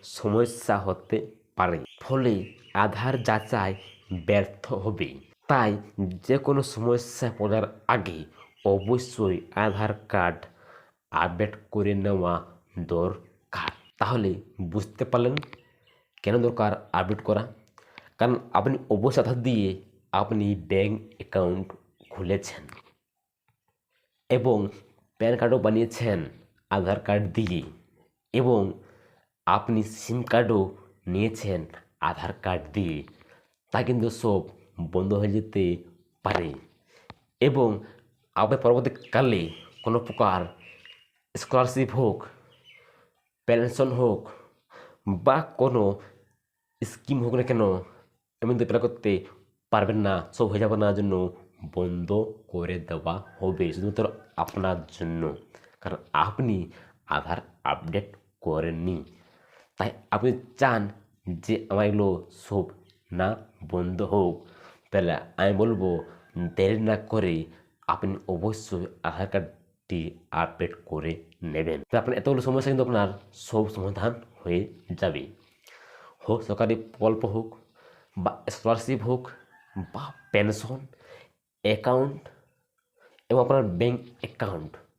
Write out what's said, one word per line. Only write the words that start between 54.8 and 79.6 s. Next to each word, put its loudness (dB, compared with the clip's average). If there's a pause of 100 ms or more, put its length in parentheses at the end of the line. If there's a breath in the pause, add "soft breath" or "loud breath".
জন্য, -4 (600 loud breath)
কারণ -8 (260)
আপনি -2 (600 loud breath)
আধার -4 (320)
আপডেট -4 (380)
করেননি। -2 (800 soft breath)
তাই -2 (260)
আপনি 2 (300)
চান 2 (640)
যে 0 (180)
আমার 4
এগুলো 2 (360)
সব -2 (540)
না 2 (460)
বন্ধ -4 (140)
হোক, 4 (560 loud breath)
তাহলে 2 (260)
আমি 4
বলবো 2 (680 loud breath)
দেরি 4 (100)
না 4 (160)
করে 0 (600 soft breath)
আপনি -4 (200)
অবশ্যই -4 (220)
আধার -4
কার্ডটি -6 (400)
আপডেট -4 (180)
করে -4 (420)
নেবেন। -2 (100)
তো -2
আপনার -2
এতগুলো 0
সমস্যা 0
কিন্তু 2
আপনার 2 (380)
সব 2 (120)
সমাধান -2 (300)
হয়ে 0 (380)
যাবে, 0 (1000 loud breath)
হোক 2
সরকারি 2 (160)
প্রকল্প 2 (120)
হোক -4 (760 soft breath)
বা 2 (220)
স্কলারশিপ -2 (100)
হোক 0 (720)